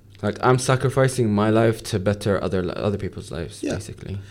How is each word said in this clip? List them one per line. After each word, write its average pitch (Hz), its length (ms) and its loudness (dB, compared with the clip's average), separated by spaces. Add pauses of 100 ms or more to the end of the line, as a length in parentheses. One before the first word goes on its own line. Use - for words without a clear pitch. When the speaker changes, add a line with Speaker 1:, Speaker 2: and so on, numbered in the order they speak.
(240)
Speaker 1:
Like, 104 180 -2
I'm 127 160 6
sacrificing 127 760 2
my 104 200 4
life 113 320 4
to 104 160 -2
better 98 440 0
other 90 200 0
li-, 85 120 -4
other 101 220 -2
people's 98 340 -8
lives, - 300 -8
Speaker 2:
Yeah. - 140 -4
Speaker 1:
basically. - 420 -10 (140)